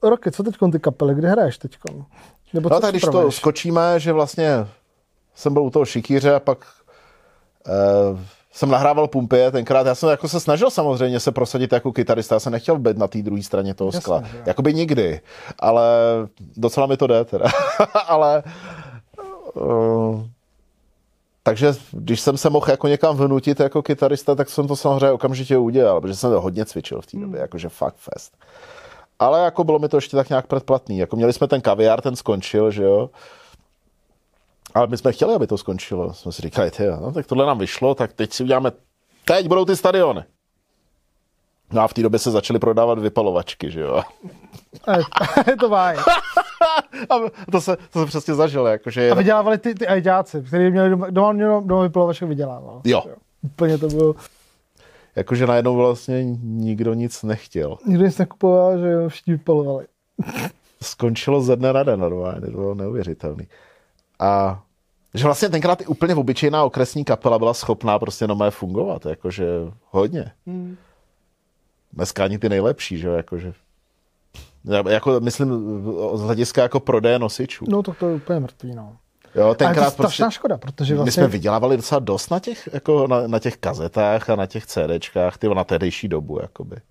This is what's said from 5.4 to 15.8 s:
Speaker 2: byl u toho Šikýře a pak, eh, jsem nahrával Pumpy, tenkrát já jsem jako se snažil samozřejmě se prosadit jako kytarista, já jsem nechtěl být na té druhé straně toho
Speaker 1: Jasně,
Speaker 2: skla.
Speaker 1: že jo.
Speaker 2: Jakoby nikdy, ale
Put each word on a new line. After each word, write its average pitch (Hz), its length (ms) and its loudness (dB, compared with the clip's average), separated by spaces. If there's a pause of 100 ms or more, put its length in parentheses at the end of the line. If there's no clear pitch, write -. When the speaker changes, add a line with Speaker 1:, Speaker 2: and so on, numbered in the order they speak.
Speaker 2:
byl 147 100 2
u 135 80 0
toho 147 140 2
Šikýře 139 500 2
a 139 60 2
pak, 139 180 -2 (1080)
eh, - 40 -8 (800)
jsem 143 180 -2
nahrával 147 380 4
Pumpy, 127 280 0 (160)
tenkrát 131 340 2
já 127 80 2
jsem 160 140 0
jako 151 200 0
se 160 120 -2
snažil 165 300 2
samozřejmě 127 500 0
se 139 120 -2
prosadit 127 400 0
jako 123 200 0
kytarista, 113 420 0
já 107 60 4
jsem 123 120 -6
nechtěl 147 260 0
být 113 200 0
na 101 100 0
té 107 140 -6
druhé 101 200 -4
straně 98 320 -4
toho 95 140 -4
Speaker 1:
Jasně, 90 120 -4
Speaker 2:
skla. 87 220 -2
Speaker 1:
že 113 140 -14
jo. 120 100 -16
Speaker 2:
Jakoby 135 280 0
nikdy, 123 460 0 (380)
ale 117 260 4 (720)